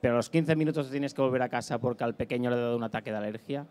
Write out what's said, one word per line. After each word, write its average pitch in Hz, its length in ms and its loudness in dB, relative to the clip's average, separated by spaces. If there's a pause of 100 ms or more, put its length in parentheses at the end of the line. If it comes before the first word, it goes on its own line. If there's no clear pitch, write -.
pero 120 140 4
a - 20 6
los 120 140 2
quince 160 260 4
minutos 151 300 0
te 131 40 -10
tienes 139 240 -4
que 143 80 2
volver 127 200 4
a 127 60 0
casa 120 300 -2
porque 120 240 -2
al 117 140 -2
pequeño 123 340 -2
le 123 60 2
ha - 20 2
dado 120 180 0
un 117 60 -2
ataque 110 300 -4
de 107 60 -4
alergia? 110 520 -6